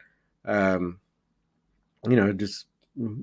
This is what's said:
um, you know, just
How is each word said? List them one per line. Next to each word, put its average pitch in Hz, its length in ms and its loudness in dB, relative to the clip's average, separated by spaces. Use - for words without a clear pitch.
um, 92 560 0
you 127 80 4
know, 101 160 4
just 98 340 -8